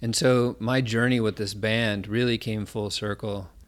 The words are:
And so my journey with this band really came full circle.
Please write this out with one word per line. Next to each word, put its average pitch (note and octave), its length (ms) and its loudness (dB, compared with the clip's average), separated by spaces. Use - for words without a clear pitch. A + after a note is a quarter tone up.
And A#2 120 -2
so B2 460 4
my B2+ 220 0
journey A#2+ 400 2
with G#2+ 160 0
this G2+ 160 -4
band G#2+ 540 0
really A#2 300 2
came G#2+ 280 -4
full G2+ 240 -4
circle. G2+ 600 -6